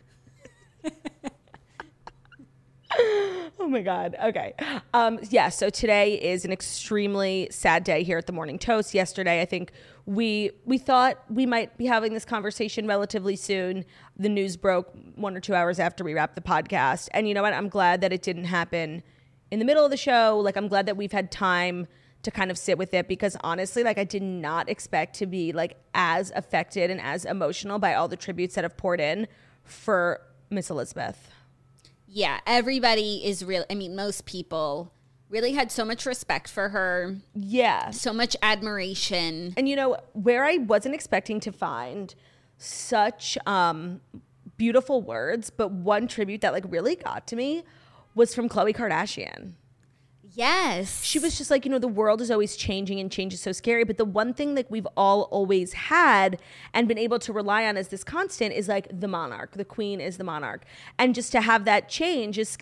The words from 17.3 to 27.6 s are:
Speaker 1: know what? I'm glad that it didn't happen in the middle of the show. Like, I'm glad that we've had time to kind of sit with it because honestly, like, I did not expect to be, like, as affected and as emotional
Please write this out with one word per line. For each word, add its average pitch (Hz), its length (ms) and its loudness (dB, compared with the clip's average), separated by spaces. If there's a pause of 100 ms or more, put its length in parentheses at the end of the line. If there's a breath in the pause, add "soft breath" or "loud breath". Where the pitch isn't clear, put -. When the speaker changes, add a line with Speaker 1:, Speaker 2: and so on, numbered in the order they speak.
Speaker 1:
know 202 80 0
what? 208 120 2
I'm 180 140 -2
glad 180 340 4
that 185 120 2
it 185 80 -4
didn't 175 240 -4
happen 170 580 -2 (480 soft breath)
in 208 80 -2
the 226 60 2
middle 294 180 6
of 277 80 4
the 269 60 -2
show. 226 440 4
Like, 196 140 0
I'm 202 140 -4
glad 196 160 2
that 202 100 -2
we've 202 160 -6
had 196 180 -2
time 180 580 0 (360 soft breath)
to 220 80 -4
kind 190 180 -2
of 180 80 -4
sit 180 200 0
with 185 160 -4
it 180 140 2
because 185 340 -2
honestly, 185 420 -2
like, 220 140 2
I 202 80 0
did 196 180 -6
not 170 460 -4
expect 180 480 -4
to 208 80 -2
be, 175 260 -2
like, 165 260 -4 (160)
as 180 420 0
affected 180 540 -2
and 185 120 -6
as 156 240 -6
emotional 196 540 -4